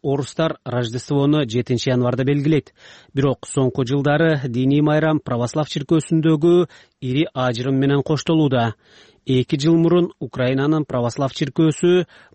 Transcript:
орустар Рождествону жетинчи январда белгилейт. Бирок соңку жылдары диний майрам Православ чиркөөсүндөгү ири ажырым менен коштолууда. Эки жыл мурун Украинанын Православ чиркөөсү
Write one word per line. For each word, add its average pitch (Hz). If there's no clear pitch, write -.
орустар 143
Рождествону 131
жетинчи 120
январда 123
белгилейт. 143
Бирок 135
соңку 131
жылдары 143
диний 131
майрам 151
Православ 123
чиркөөсүндөгү 160
ири 135
ажырым 127
менен 139
коштолууда. 139
Эки 127
жыл 165
мурун 170
Украинанын 135
Православ 127
чиркөөсү 165